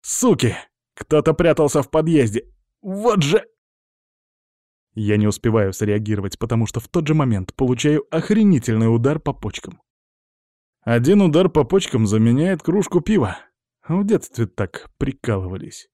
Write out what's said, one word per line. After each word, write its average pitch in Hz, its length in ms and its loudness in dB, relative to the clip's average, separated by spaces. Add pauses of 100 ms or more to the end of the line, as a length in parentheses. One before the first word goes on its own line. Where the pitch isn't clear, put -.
"Суки! 131 540 0 (400)
Кто-то 151 380 0
прятался 156 480 2
в - 80 -6
подъезде! 151 600 0 (300)
Вот 202 420 0
же!" 156 220 0 (1500)
Я 104 240 -2
не 104 100 2
успеваю 107 440 0
среагировать, 104 680 -4
потому 113 280 -2
что - 140 -6
в - 80 -16
тот 165 200 -2
же 156 60 0
момент 120 400 -2
получаю 135 580 0
охренительный 147 800 2
удар 135 260 0
по 143 140 -6
почкам. - 480 -12 (1000)
Один 120 400 2
удар 175 260 4
по 151 160 2
почкам 131 440 0
заменяет 123 540 2
кружку 180 400 0
пива. 147 360 0 (500)
В 185 160 0
детстве 180 440 -2
так - 500 -10
прикалывались. 98 960 -8